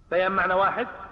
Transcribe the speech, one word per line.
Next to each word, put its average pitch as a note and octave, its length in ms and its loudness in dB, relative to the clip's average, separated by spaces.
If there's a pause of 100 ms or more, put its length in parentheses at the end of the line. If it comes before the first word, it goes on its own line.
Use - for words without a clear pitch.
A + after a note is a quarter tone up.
(120)
بيان F#3 200 2
معنى F#3 220 0
واحد؟ G3 340 2 (240)